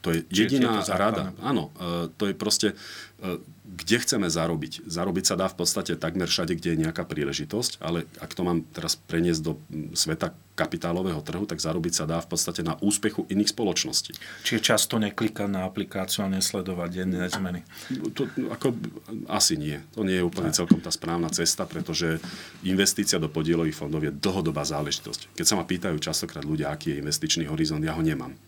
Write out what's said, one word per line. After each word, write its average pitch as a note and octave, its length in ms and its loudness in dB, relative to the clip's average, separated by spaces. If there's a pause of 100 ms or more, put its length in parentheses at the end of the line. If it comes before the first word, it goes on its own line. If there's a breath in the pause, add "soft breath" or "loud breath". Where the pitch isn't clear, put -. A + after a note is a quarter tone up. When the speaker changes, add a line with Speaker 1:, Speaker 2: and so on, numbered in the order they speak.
Speaker 1:
To E2+ 80 4
je E2 160 2
Speaker 2:
Čiže - 80 2
Speaker 1:
jediná A2+ 400 4
Speaker 2:
tieto G2 160 0
základné F#2+ 400 2
Speaker 1:
rada. - 80 -14
Áno, G2+ 320 0
e, E2+ 400 -4
to G2+ 160 -2
je G2 80 -2
proste, G#2 300 2 (100)
e, - 640 -10 (320)
kde F#2+ 320 2
chceme G2+ 240 2
zarobiť. D#2+ 560 -2
Zarobiť F2+ 400 -2
sa G2 140 4
dá F#2+ 100 4
v - 80 -6
podstate F2 400 0
takmer E2 320 0
všade, F2 300 2
kde E2 160 2
je D#2 80 2
nejaká D#2+ 260 -2
príležitosť, D2+ 720 -2
ale E2 240 -2 (160)
ak - 160 -12
to F2+ 80 0
mám E2+ 240 2
teraz D#2+ 300 -4
preniesť E2 420 2
do, D#2 160 -2 (140)
mm, D#2 260 -6
sveta D#2+ 380 0 (180)
kapitálového F2 720 0
trhu, F#2+ 240 -4
tak E2 80 -4
zarobiť E2 400 0
sa D#2+ 80 0
dá E2 160 0
v - 80 -12
podstate F2 320 -2
na D#2+ 160 -2
úspechu G2+ 480 2
iných G#2 320 2
spoločností. - 560 0 (320 loud breath)
Speaker 2:
Čiže A2 160 2
často A2+ 400 4
neklikať G#2 480 0
na F#2 160 0
aplikáciu F#2+ 560 -2
a G2 80 2
nesledovať F#2 640 0
denné F2+ 320 0
zmeny? F2+ 400 -2 (480 loud breath)
Speaker 1:
To, C#3 160 -2 (240)
ako, B2 240 0 (560)
asi G2 240 4
nie. D2 240 -4 (160)
To A2 80 2
nie F#2 160 4
je F2 60 4
úplne E2+ 260 0
Speaker 2:
Tak. - 80 2
Speaker 1:
celkom E2+ 160 8
tá E2 160 -4
správna E2+ 400 -2
cesta, F2 320 0
pretože E2 560 -2 (400 loud breath)
investícia F#2+ 560 4
do D#2+ 160 0
podielových E2 400 2
fondov D#2 320 -2
je D2 80 -2
dlhodobá D#2 480 0
záležitosť. D2+ 720 -4
Keď - 140 -6
sa G#2+ 100 4
ma A#2 80 0
pýtajú F2 320 0
častokrát D#2+ 480 -4
ľudia, D#2+ 240 0
aký D3+ 240 -2
je C#3+ 80 -4
investičný - 480 -2
horizont, D#2 320 0
ja D#2+ 160 -2
ho E2 80 0
nemám. C#2 320 -2 (100)